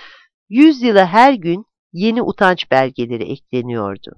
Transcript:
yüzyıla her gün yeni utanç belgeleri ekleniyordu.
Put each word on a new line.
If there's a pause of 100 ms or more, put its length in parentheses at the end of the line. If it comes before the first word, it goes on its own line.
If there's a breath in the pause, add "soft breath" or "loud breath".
(480 loud breath)
yüzyıla
her
gün (280)
yeni
utanç
belgeleri
ekleniyordu.